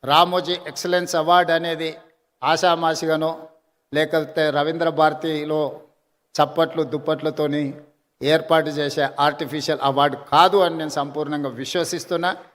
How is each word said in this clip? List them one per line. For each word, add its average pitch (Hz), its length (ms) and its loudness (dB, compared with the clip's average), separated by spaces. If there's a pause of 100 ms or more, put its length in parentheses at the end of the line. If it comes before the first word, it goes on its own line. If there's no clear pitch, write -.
రామోజీ 175 520 2 (160)
ఎక్సలెన్స్ 175 500 -2
అవార్డు 170 360 4
అనేది 165 320 -4 (520)
ఆషామాషిగానో 160 880 0 (600)
లేకపోతే 156 520 0 (140)
రవీంద్ర 165 320 0 (100)
భారతిలో 151 640 0 (760)
చప్పట్లు 160 560 0
దుప్పట్లతోని 151 720 -4 (580)
ఏర్పాటు 160 560 2
చేసే 143 260 -2 (220)
ఆర్టిఫిషియల్ 147 640 -2
అవార్డు 139 280 2 (140)
కాదు 180 340 6
అని 165 160 -2
నేను 156 180 -8
సంపూర్ణంగా 143 500 -4 (100)
విశ్వసిస్తున్నా. 170 720 -4 (240)